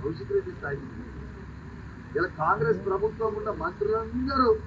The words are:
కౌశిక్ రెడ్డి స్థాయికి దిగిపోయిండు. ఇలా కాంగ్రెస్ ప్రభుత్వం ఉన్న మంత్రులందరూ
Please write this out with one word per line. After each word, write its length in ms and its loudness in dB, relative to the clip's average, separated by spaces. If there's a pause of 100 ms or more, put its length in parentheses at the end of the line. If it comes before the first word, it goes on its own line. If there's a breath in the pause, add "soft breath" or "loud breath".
కౌశిక్ 280 -2
రెడ్డి 200 2
స్థాయికి 300 -6
దిగిపోయిండు. 220 -10 (1120)
ఇలా 100 2
కాంగ్రెస్ 580 4
ప్రభుత్వం 500 0
ఉన్న 140 -2
మంత్రులందరూ 1040 2 (120)